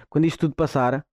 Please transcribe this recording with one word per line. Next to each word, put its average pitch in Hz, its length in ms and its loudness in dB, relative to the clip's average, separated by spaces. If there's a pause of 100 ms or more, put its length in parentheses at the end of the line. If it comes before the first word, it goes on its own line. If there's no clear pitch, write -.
Quando 156 160 2
isto 156 140 -2
tudo 156 160 0
passar, 135 580 0